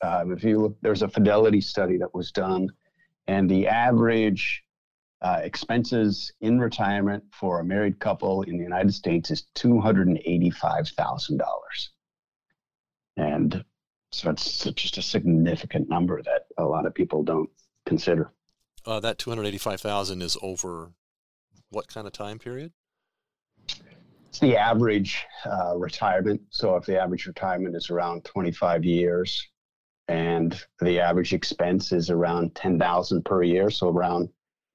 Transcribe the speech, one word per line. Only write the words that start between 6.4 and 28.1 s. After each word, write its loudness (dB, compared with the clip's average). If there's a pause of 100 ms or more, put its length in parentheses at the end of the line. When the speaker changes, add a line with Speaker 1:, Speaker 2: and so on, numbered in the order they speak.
Speaker 1:
in 2
retirement 0
for -2
a -4
married 0
couple 0
in -6
the -4
United 2
States 0
is -4 (120)
two 4
hundred 4
and 2
eighty-five 0
thousand -4
dollars. -6 (1300)
And 0 (480)
so -4
it's -4
just -4
a -8
significant 0
number -2
that -2 (120)
a -2
lot 0
of -4
people -2
don't -2 (360)
consider. 0 (520)
Speaker 2:
Uh, -4
that -4
two -8
hundred -4
eighty-five -4
thousand -4
is -4
over -8 (800)
what -8
kind -14
of -14
time -10
period? -12 (1600)
Speaker 1:
It's -14
the 6
average, 2 (200)
uh, -2
retirement. 0
So 0
if -2
the 2
average -2
retirement -4
is -8
around -4